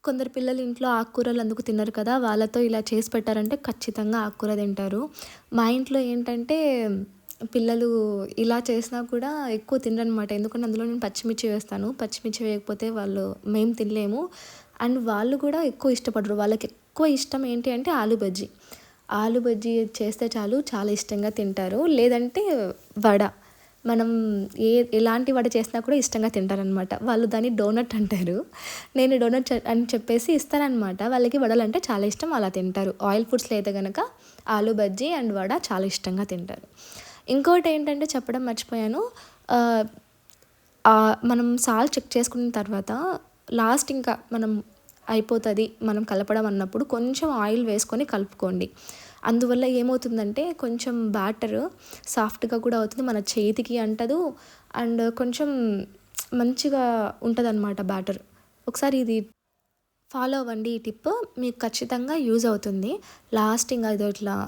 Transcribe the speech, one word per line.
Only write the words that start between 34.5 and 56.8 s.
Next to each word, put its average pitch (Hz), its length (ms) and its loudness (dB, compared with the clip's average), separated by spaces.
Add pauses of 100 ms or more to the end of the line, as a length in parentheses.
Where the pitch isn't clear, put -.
ఆలు 214 240 2
బజ్జీ 202 280 0 (120)
and 226 180 -2
వడ 190 140 -2 (160)
చాలా 190 240 0
ఇష్టంగా 190 400 -2
తింటారు. 180 340 -10 (680)
ఇంకోటి 330 400 6
ఏంటంటే 294 400 0
చెప్పడం 254 340 -2
మర్చిపోయాను, 226 540 -2 (540)
ఆ, - 20 6 (1300)
ఆ, - 20 12 (360)
మనం 240 160 4 (200)
సాల్ట్ 240 320 4
చెక్ - 180 -8
చేసుకున్న 240 340 0 (100)
తర్వాత 202 320 -4 (680)
లాస్ట్ 247 360 2
ఇంకా 247 220 -2 (160)
మనం 226 160 0 (640)
అయిపోతుంది 220 580 0 (160)
మనం 214 220 0
కలపడం 214 400 0
అన్నప్పుడు 196 420 -2
కొంచెం 254 380 0 (140)
ఆయిల్ 226 260 0
వేసుకొని 226 420 -2
కలుపుకోండి. 185 580 -4 (600)
అందువల్ల 247 340 2 (160)
ఏమవుతుందంటే 240 600 0 (200)
కొంచెం 240 320 -4 (220)
బ్యాటర్ 214 420 -2 (560)
సాఫ్ట్గా 226 500 -2
కూడా 233 160 2
అవుతుంది, 220 300 -4
మన 214 80 0 (140)
చేతికి 226 520 0
అంటదు 233 340 0 (640)
and 233 180 0 (200)
కొంచెం 254 300 0 (920)
మంచిగా 262 440 2 (440)